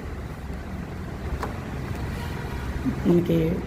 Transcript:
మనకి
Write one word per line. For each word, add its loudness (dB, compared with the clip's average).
మనకి 6